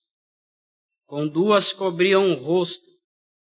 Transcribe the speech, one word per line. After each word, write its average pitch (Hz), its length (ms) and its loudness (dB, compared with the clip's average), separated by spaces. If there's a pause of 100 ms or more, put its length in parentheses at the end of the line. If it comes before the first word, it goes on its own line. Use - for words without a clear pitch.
(1080)
com 147 200 -4
duas 190 460 2
cobriam 190 580 0
o 160 40 -2
rosto, 170 500 -4 (640)